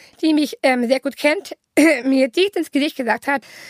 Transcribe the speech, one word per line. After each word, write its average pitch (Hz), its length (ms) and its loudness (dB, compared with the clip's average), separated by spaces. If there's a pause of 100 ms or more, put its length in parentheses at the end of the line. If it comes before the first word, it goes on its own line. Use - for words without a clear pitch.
(200)
die 320 140 2
mich, 294 280 0
ähm, 254 240 2
sehr 262 140 0
gut - 160 -8
kennt, 311 400 -4 (200)
<clears throat> 285 280 4
mir 269 240 2
dicht 381 280 -2
ins 339 140 -6
Gesicht 294 260 -2
gesagt 226 300 -4
hat, 277 160 -4 (260)